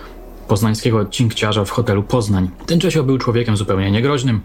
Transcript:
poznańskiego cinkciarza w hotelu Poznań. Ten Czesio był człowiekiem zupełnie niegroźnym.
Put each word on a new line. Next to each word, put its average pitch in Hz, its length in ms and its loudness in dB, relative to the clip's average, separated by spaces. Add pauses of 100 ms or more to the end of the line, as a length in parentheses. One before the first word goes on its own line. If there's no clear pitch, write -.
(480)
poznańskiego 110 560 2
cinkciarza 107 600 0
w - 60 -6
hotelu 101 320 0
Poznań. 101 480 0 (160)
Ten 165 140 2
Czesio 160 240 2
był 135 140 2
człowiekiem 113 380 0
zupełnie 98 340 0
niegroźnym. 123 540 2